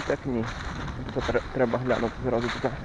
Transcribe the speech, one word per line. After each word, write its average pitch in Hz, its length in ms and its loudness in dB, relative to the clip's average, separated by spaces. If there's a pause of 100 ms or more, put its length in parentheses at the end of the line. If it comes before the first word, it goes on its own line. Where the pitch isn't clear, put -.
так 143 180 2
ні. 120 200 2 (720)
Це 135 60 2
тре-, 123 200 2 (120)
треба 120 260 4
глянути 117 340 2 (120)
зразу 120 240 2 (140)
тут. 123 80 2 (140)